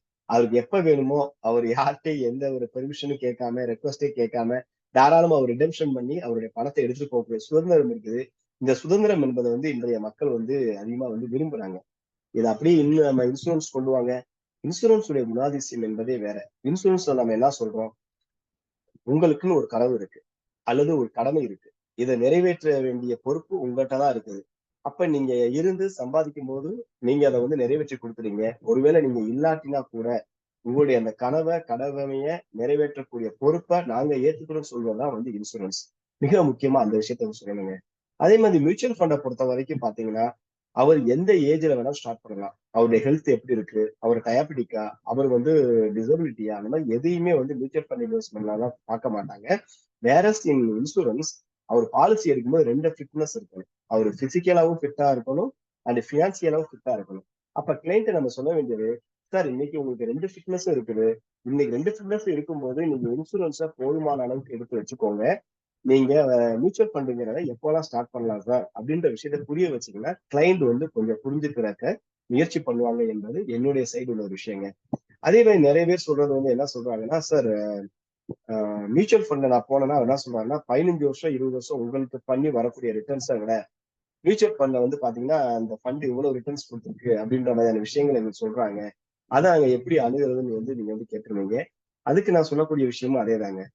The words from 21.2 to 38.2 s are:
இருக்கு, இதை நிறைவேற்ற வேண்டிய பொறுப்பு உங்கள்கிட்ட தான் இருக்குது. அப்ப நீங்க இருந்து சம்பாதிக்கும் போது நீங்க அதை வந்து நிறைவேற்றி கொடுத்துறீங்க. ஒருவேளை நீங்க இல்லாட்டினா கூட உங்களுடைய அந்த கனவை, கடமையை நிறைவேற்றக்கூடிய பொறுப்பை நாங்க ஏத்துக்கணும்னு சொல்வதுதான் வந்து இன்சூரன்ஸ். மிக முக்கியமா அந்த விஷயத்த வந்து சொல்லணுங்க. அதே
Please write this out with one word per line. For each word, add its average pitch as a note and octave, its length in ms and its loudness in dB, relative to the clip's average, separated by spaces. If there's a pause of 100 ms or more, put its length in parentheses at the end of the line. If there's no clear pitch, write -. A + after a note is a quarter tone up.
இருக்கு, G#2 260 -10 (300)
இதை B2+ 180 0
நிறைவேற்ற D#3 640 2
வேண்டிய B2 360 -4
பொறுப்பு D3+ 420 -6
உங்கள்கிட்ட C3 400 -2
தான் C#3 160 2
இருக்குது. G#2 280 -10 (440)
அப்ப - 220 -2
நீங்க C3+ 260 0 (140)
இருந்து F#3 420 0
சம்பாதிக்கும் D3 560 -4
போது C#3 240 -8 (280)
நீங்க C#3+ 300 2
அதை B2+ 120 2
வந்து C3 160 0
நிறைவேற்றி C#3 400 -2
கொடுத்துறீங்க. A2 480 -6 (180)
ஒருவேளை C#3 400 4
நீங்க B2 260 0
இல்லாட்டினா C#3+ 640 -2
கூட A2+ 180 -6 (580)
உங்களுடைய C3 340 2
அந்த A2 120 -2
கனவை, D#3+ 500 -2
கடமையை C#3 800 -4 (180)
நிறைவேற்றக்கூடிய C3+ 680 -2 (100)
பொறுப்பை E3+ 480 0
நாங்க C3 300 -2
ஏத்துக்கணும்னு D#3 560 -2
சொல்வதுதான் A#2+ 420 -4
வந்து A#2+ 180 -8
இன்சூரன்ஸ். G#2 480 -10 (420)
மிக E3 220 6
முக்கியமா C3+ 360 2
அந்த G#2+ 180 2
விஷயத்த A#2 260 -4
வந்து G#2+ 140 -6
சொல்லணுங்க. G2 380 -8 (440)
அதே F#3+ 180 8